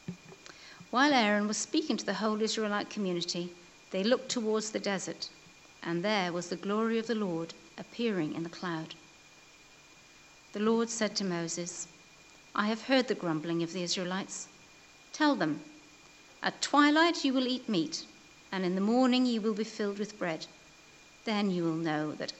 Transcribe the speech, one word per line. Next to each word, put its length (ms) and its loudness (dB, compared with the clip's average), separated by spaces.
While 220 6
Aaron 360 4
was 100 -2
speaking 380 0
to 100 -4
the 160 -2
whole 180 0
Israelite 500 -2
community, 640 -4
they 140 -2
looked 260 0
towards 400 -2
the 80 -4
desert, 500 -4
and 220 -2
there 280 0
was 140 -4
the 100 -6
glory 400 0
of 120 -2
the 200 0
Lord 260 -4
appearing 580 -2
in 100 -4
the 160 -10
cloud. 340 -6
The 200 2
Lord 160 2
said 280 -2
to 80 -2
Moses, 640 -4
"I 140 2
have 140 -2
heard 260 4
the 140 2
grumbling 400 0
of 120 -4
the 80 -2
Israelites. 640 -4
Tell 240 4
them, 240 0
'At 200 -2
twilight 640 6
you 80 2
will 120 2
eat 220 -4
meat, 380 -2
and 140 -2
in 100 0
the 60 0
morning 460 4
you 160 0
will 100 2
be 120 -2
filled 340 -4
with 200 -6
bread. 280 -4
Then 260 2
you 120 2
will 140 2
know 360 0
that 280 -6